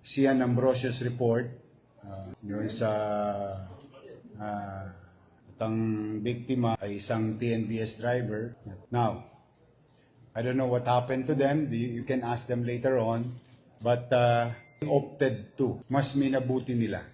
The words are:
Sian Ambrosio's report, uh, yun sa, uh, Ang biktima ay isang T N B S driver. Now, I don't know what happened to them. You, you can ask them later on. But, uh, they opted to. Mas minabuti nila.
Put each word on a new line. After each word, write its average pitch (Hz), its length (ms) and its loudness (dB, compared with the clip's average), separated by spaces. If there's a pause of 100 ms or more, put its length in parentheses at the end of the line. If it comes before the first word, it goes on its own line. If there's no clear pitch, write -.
Sian 135 400 4
Ambrosio's 123 640 2
report, 120 480 0 (480)
uh, 98 400 -14
yun 104 240 -4
sa, 107 240 0 (1500)
uh, 98 600 -8 (600)
Ang 110 560 -2
biktima 120 560 0
ay 101 240 -6
isang 110 400 -2
T 117 160 0
N 110 160 -2
B 113 80 -2
S 107 160 -2
driver. 117 560 -2 (400)
Now, 123 320 2 (1120)
I 117 80 -2
don't 127 160 0
know 131 80 2
what 123 160 2
happened 123 480 2
to 151 80 2
them. 139 320 2
You, 117 320 -2
you - 0 -
can 131 160 0
ask 120 320 -2
them 120 160 0
later 123 320 2
on. 117 320 0 (480)
But, 120 320 2
uh, 120 400 4 (320)
they 151 80 0
opted 131 720 0
to. 120 240 0
Mas 135 320 2
minabuti 127 560 0
nila. 101 380 -2